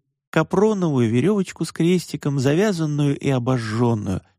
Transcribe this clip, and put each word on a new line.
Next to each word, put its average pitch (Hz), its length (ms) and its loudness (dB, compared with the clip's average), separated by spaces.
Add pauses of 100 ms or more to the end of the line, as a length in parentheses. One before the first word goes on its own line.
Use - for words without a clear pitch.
(300)
капроновую 170 800 2
веревочку 170 560 0
с - 60 -10
крестиком, 165 680 -2
завязанную 151 800 0
и - 120 -4
обожженную, 117 920 0 (180)